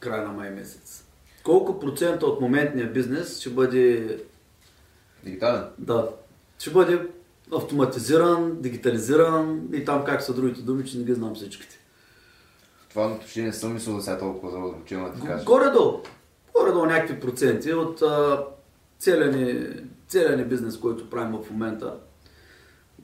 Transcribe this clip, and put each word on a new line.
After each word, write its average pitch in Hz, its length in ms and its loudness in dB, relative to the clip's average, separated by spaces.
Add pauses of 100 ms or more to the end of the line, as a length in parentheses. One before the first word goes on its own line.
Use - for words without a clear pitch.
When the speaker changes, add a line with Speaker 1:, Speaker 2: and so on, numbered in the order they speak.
Speaker 1:
края 107 260 -6
на 101 60 -10
май 101 180 -10
месец? - 540 -18 (400)
Колко 190 360 4
процента 156 460 -2
от - 140 0
моментния 131 520 0
бизнес 131 480 -4
ще 127 100 -10
бъде 123 680 2 (1080)
Speaker 2:
Дигитален? 107 400 -2 (140)
Speaker 1:
Да. 117 300 0 (500)
Ще - 120 -10
бъде 175 300 4 (520)
автоматизиран, 160 1120 2
дигитализиран 147 1120 2
и 135 120 -4
там 143 200 -2
как 143 180 -2
са 127 120 -4
другите 127 280 -2
думи, 131 220 -4
че 123 140 -10
не 120 60 -6
ги 123 100 0
знам 110 200 -4
всичките. - 440 -16 (1120)
Speaker 2:
Това 110 260 -2 (100)
ще 113 160 -8
не 110 100 -4
съм 113 220 -6
мислил 110 220 -6
за 95 60 -8
сега 92 160 -6
толкова 95 320 -8
задълбочено 90 580 -8
да - 60 -12
ти 123 60 -14
Speaker 1:
Г-, 143 60 -8
Speaker 2:
кажа. 87 180 -6
Speaker 1:
горе-долу. 247 560 4 (540)
Горе-долу 175 320 4
някакви 160 340 0
проценти 123 520 0
от, 165 300 -2
а, 147 420 2 (540)
целия 156 340 4
ни, 123 340 -2 (420)
целия 156 280 4
ни 123 80 0
бизнес, 117 340 -4
който 113 320 -4
правим 113 320 -6
в - 80 -16
момента. 110 440 -6 (1080)